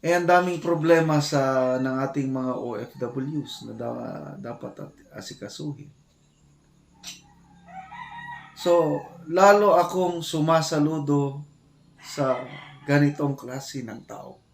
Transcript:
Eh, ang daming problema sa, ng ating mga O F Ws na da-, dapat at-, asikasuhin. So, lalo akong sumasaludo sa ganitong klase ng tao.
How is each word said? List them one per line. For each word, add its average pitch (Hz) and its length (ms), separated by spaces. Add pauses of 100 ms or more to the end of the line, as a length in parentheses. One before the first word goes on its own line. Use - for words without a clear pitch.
Eh, 175 160
ang 175 80
daming 180 400
problema 160 560
sa, 131 560
ng 131 240
ating 135 320
mga 127 240
O 117 160
F 113 240
Ws 131 720
na 110 80
da-, 117 640
dapat 120 400
at-, - 160 (160)
asikasuhin. - 800 (2750)
So, 165 480 (240)
lalo 196 480
akong 175 480
sumasaludo 151 1200 (560)
sa 131 400 (480)
ganitong 143 480
klase 131 480
ng 110 240
tao. - 320 (140)